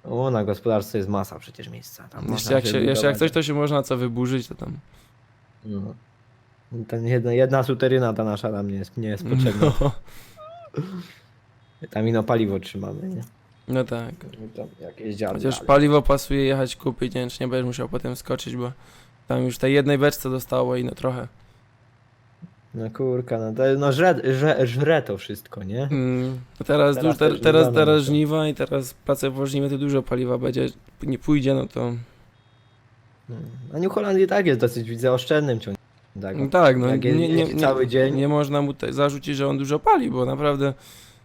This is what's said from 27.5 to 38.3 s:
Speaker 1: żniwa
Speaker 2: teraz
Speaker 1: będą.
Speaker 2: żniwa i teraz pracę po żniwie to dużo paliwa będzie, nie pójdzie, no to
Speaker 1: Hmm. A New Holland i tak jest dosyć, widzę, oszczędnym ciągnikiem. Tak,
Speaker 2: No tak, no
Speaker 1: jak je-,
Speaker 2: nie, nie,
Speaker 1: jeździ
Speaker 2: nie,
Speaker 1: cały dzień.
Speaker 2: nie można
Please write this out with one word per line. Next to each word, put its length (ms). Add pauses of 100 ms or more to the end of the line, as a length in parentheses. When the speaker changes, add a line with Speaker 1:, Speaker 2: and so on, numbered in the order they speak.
Speaker 1:
żniwa 160
Speaker 2:
teraz 160
Speaker 1:
będą. 80
Speaker 2:
żniwa 440
i 60
teraz 400
pracę 360
po 160
żniwie 240
to 80
dużo 240
paliwa 360
będzie, 280 (360)
nie 160
pójdzie, 360
no 120
to 140 (1500)
Speaker 1:
Hmm. 180 (280)
A 40
New 140
Holland 260
i 80
tak 200
jest 140
dosyć, 300
widzę, 220
oszczędnym 480
ciągnikiem. 220 (400)
Tak, 140
Speaker 2:
No 120
tak, 300
no 80
Speaker 1:
jak 180
je-, 80
Speaker 2:
nie, 160
nie, 100
Speaker 1:
jeździ 160
Speaker 2:
nie, 60
Speaker 1:
cały 260
dzień. 280
Speaker 2:
nie 140
można 340